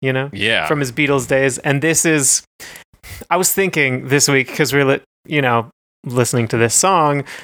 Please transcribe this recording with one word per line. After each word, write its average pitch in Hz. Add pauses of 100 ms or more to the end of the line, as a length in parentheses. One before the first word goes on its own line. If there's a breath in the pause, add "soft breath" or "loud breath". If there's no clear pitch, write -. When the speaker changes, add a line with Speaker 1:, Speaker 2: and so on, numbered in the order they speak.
Speaker 1:
you 135
know? 135
Speaker 2:
Yeah. 110
Speaker 1:
From 151
his 127
Beatles 135
days. 135
And 143
this 156
is, 151 (880 loud breath)
I 175
was 180
thinking 139
this 135
week, 135
'cause 135
we're, 143
li-, 135 (240)
you 151
know, 120 (360)
listening 120
to 123
this 113
song, 156 (200 loud breath)